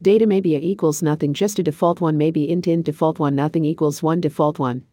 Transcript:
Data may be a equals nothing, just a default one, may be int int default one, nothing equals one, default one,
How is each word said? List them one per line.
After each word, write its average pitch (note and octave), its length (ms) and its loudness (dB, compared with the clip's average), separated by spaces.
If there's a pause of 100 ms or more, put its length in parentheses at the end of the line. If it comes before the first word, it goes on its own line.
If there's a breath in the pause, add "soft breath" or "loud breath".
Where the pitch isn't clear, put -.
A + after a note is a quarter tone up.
Data G#3+ 240 4
may G3 140 2
be E3 160 0
a - 20 0
equals E3 420 -2
nothing, D3+ 320 0
just G3+ 280 -2
a - 20 2
default E3+ 380 0
one, D#3 180 0
may D#3 140 2
be D3+ 180 0
int E3+ 160 -2
int E3+ 200 0
default D#3+ 340 -2
one, C#3+ 160 0
nothing D#3 280 0
equals D3+ 380 -2
one, E3 180 0
default D3+ 380 0
one, B2+ 340 -4